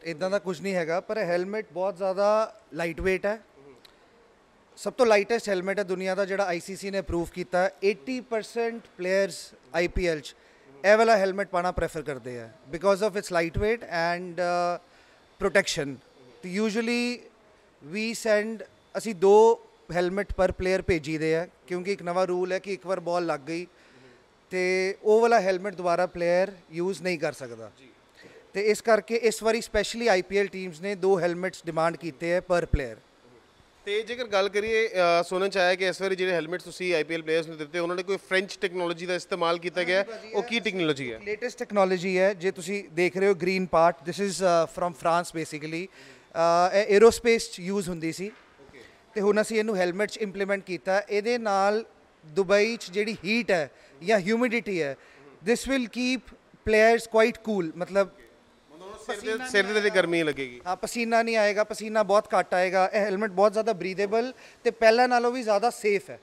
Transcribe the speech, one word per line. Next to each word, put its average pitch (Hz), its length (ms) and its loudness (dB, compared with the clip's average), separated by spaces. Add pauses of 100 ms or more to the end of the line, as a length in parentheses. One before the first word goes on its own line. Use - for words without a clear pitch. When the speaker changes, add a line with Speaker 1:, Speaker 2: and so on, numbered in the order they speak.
Speaker 1:
ਇੱਦਾਂ 165 260 -6
ਦਾ 202 80 0
ਕੁਝ 180 220 -6
ਨਹੀਂ 190 140 -4
ਹੈਗਾ, 170 260 -2
ਪਰ 220 180 -6
ਹੈਲਮੇਟ 185 540 -2
ਬਹੁਤ 185 240 -4
ਜ਼ਿਆਦਾ 202 580 0 (200)
ਲਾਈਟ 170 260 -6
weight 185 260 0
ਹੈ। 214 140 -2 (1400)
ਸਭ 202 160 -8
ਤੋਂ 240 140 2
ਲਾਈਟੈਸਟ 214 420 2
ਹੈਲਮੇਟ 190 300 -2
ਹੈ 202 60 -2
ਦੁਨੀਆ 185 300 -4
ਦਾ, 196 100 -2
ਜਿਹੜਾ 190 200 -2
ਆਈ 175 160 -4
ਸੀ 190 160 -12
ਸੀ 196 140 -10
ਨੇ 196 80 -4
ਅਪਰੂਵ 170 360 -4
ਕੀਤਾ 180 280 -2
ਹੈ। 190 80 0 (140)
ਏਟੀ 247 360 -2
ਪਰਸੈਂਟ 233 600 -6 (160)
ਪਲੇਅਰਸ 185 520 -2 (240)
ਆਈ 175 140 0
ਪੀ 180 180 -2
ਐਲ 160 140 -2
'ਚ - 140 -16 (500)
ਇਹ 202 120 8
ਵਾਲਾ 226 200 6
ਹੈਲਮੇਟ 190 320 -2
ਪਾਉਣਾ 180 240 -2
ਪ੍ਰੈਫਰ 165 300 -4
ਕਰਦੇ 123 380 -10
ਆ 113 100 -16 (220)
because 180 320 2
of 208 80 0
its 196 140 -6
light 170 360 -2
weight 226 180 0
and, 175 600 -4
ਅ, 175 400 -2 (640)
protection। 165 520 0 (460)
ਤੇ 185 180 -4
usually 233 560 0 (760)
we 214 200 -4
send, 214 520 0 (340)
ਅਸੀਂ 208 160 -4
ਦੋ 214 460 6 (320)
ਹੈਲਮੇਟ 180 380 -2
per 185 220 0
player 185 300 0
ਭੇਜੀਦੇ 160 540 0
ਆ, 175 120 -2 (180)
ਕਿਉਂਕਿ 180 260 -4
ਇੱਕ 196 100 -6
ਨਵਾਂ 175 240 0
ਰੂਲ 180 260 -2
ਹੈ 185 60 -2
ਕਿ 190 140 -8
ਇੱਕ 180 140 -10
ਵਾਰ 185 140 -2
ਬਾਲ 175 260 -2
ਲੱਗ 151 140 -2
ਗਈ 165 260 -8 (840)
ਤੇ 185 520 0
ਉਹ 214 180 6
ਵਾਲਾ 233 200 6
ਹੈਲਮੇਟ 190 340 -2
ਦੁਬਾਰਾ 175 320 0
ਪਲੇਅਰ 175 460 0 (200)
ਯੂਜ਼ 170 300 -4
ਨਹੀਂ 180 160 -2
ਕਰ 151 140 -2
ਸਕਦਾ। 113 460 -14
Speaker 2:
ਜੀ। 135 100 -20 (680)
Speaker 1:
ਤੇ 190 60 -2
ਇਸ 208 200 2
ਕਰਕੇ 220 340 2
ਇਸ 226 280 0
ਵਾਰੀ 220 160 4
specially 220 520 -2
ਆਈ 185 120 4
ਪੀ 190 160 -2
ਐਲ 202 80 2
ਟੀਮਸ 185 340 -10
ਨੇ 202 140 -6
ਦੋ 190 260 4
ਹੈਲਮੇਟਸ 175 460 -4
ਡਿਮਾਂਡ 165 300 0
ਕੀਤੇ 170 360 -6
ਹੈ 180 60 2
per 175 260 0
player। 123 340 -2 (840)
Speaker 2:
ਤੇ 208 180 -2
ਜੇਕਰ 240 220 -8
ਗੱਲ 202 240 2
ਕਰੀਏ, 220 400 0
ਅ, 175 340 4
ਸੁਣਨ 185 280 -2
ਚ 190 80 -2
ਆਇਆ 180 160 4
ਕਿ 190 120 -2
ਇਸ 180 160 -2
ਵਾਰੀ 190 140 0
ਜਿਹੜੇ 185 160 -2
ਹੈਲਮੇਟਸ 165 320 -4
ਤੁਸੀਂ 180 300 -4
ਆਈ 151 100 0
ਪੀ 160 100 -6
ਐਲ 165 80 -4
ਪਲੇਅਰਸ 156 240 0
ਨੂੰ 160 120 -14
ਦਿੱਤੇ, 151 200 -8
ਉਹਨਾਂ 170 180 -2
ਨੇ 185 60 -4
ਕੋਈ 190 140 -4
ਫ੍ਰੈਂਚ 185 440 -4
ਟੈਕਨੋਲੋਜੀ 175 460 -4
ਦਾ 180 80 -2
ਇਸਤੇਮਾਲ 175 440 -2
ਕੀਤਾ 175 240 -4
ਗਿਆ? 180 160 0
Speaker 1:
ਹਾਂਜੀ 202 140 -2
ਭਾਜੀ, 214 200 -14
Speaker 2:
ਉਹ 202 100 -2
ਕੀ 233 140 -4
Speaker 1:
ਇਹ 226 40 -2
Speaker 2:
ਟੈਕਨੋਲੋਜੀ 156 520 -2
ਹੈ? 110 120 -12
Speaker 1:
ਲੇਟੈਸਟ 214 340 -8
ਟੈਕਨੋਲੋਜੀ 190 600 0
ਹੈ। 190 160 4
ਜੇ 180 160 -4
ਤੁਸੀਂ 190 420 -6
ਦੇਖ 170 240 0
ਰਹੇ 190 120 2
ਹੋ 202 60 4
ਗ੍ਰੀਨ 185 320 -2
ਪਾਰਟ, 165 300 4 (120)
this 180 180 -6
is, 196 60 -4
ਅ, 170 320 2
from 175 280 -6
France 170 480 -2
basically। 156 460 -8
ਅ, 175 880 0
ਇਹ 208 200 4
ਏਅਰੋਸਪੇਸ 220 560 6
'ਚ - 100 -14
ਯੂਜ਼ 185 280 -4
ਹੁੰਦੀ 165 240 -6
ਸੀ 180 160 -10
Speaker 2:
ਓਕੇ। - 500 -20 (360)
Speaker 1:
ਤੇ 214 60 -4
ਹੁਣ 202 200 4
ਅਸੀਂ 220 180 -2
ਇਹਨੂੰ 214 180 -2
ਹੈਲਮੇਟ 185 340 0
'ਚ - 80 -12
ਇੰਪਲੀਮੈਂਟ 196 460 -4
ਕੀਤਾ। 190 460 -2
ਇਹਦੇ 214 280 0
ਨਾਲ 208 460 0 (420)
ਦੁਬਈ 202 500 2
'ਚ - 140 -14
ਜਿਹੜੀ 208 340 -4
ਹੀਟ 214 260 0
ਹੈ 160 200 0 (320)
ਜਾਂ 208 180 2
ਹਿਊਮਿਡਿਟੀ 208 640 0
ਹੈ, 139 140 -4 (540)
this 233 100 2 (120)
will 262 120 0
keep 247 360 -4 (180)
players 220 640 4 (140)
quite 226 200 4 (140)
cool, 175 260 -2
ਮਤਲਬ 185 320 -2
Speaker 2:
ਮਤਲਬ - 1120 -16
ਸਿਰ - 0 -
ਦੇ, 220 120 -6
Speaker 1:
ਪਸੀਨਾ 254 160 -6
Speaker 2:
ਸਿਰ 202 180 2
ਦੇ 208 60 -4
Speaker 1:
ਨਹੀਂ 214 100 2
Speaker 2:
ਤੇ 208 80 2
ਗਰਮੀ 180 200 2
ਨਹੀਂ 170 140 2
ਲੱਗੇਗੀ। 135 420 -4
Speaker 1:
ਹਾਂ, 185 100 -4
ਪਸੀਨਾ 226 460 0
ਨਹੀਂ 226 140 -2
ਆਏਗਾ, 208 280 2
ਪਸੀਨਾ 214 380 -2
ਬਹੁਤ 202 260 2 (100)
ਘੱਟ 180 160 0
ਆਏਗਾ। 185 380 2
ਇਹ 214 80 0
ਹੈਲਮੇਟ 202 300 -2
ਬਹੁਤ 196 220 4
ਜ਼ਿਆਦਾ 220 200 0
ਬਰੀਥੇਬਲ 196 600 -2 (320)
ਤੇ 233 60 2
ਪਹਿਲਾਂ 226 380 6
ਨਾਲੋਂ 240 240 2
ਵੀ 262 100 -4
ਜ਼ਿਆਦਾ 214 280 2
ਸੇਫ 202 400 -2
ਹੈ। 120 120 -16